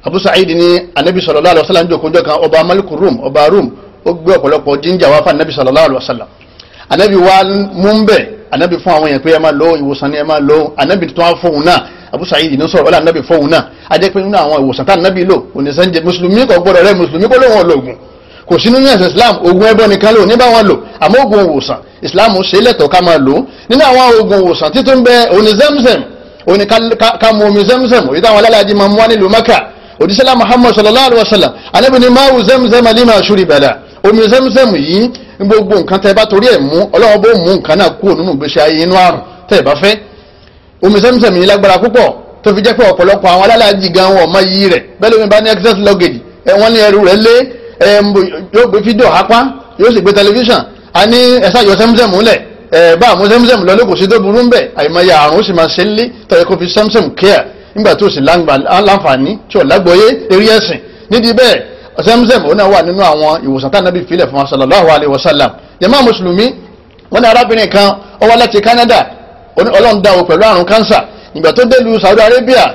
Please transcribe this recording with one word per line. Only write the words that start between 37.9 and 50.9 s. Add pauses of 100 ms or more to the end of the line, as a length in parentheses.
kúrò
nínú
ìgbésí
ayé
inú
àrùn (300)
tẹ́
ẹ
bá
fẹ́. (840)
Omi
Zemzem
yìí
lágbára
púpọ̀, (300)
tó
fi
jẹ́
pé
ọ̀pọ̀lọpọ̀
àwọn
alálàájì
gan
wọn
mọ
iyì
rẹ̀. (200)
Bẹ́ẹ̀
lómi
bá
ní
excess
luggage, (260)
ẹ,
wọ́n
ní
ẹrù
rẹ̀
lé, (440)
ẹ, (520)
yóò
gbé
fídíò
apá, (420)
yóò
sì
gbé
tẹlifíṣàn. (320)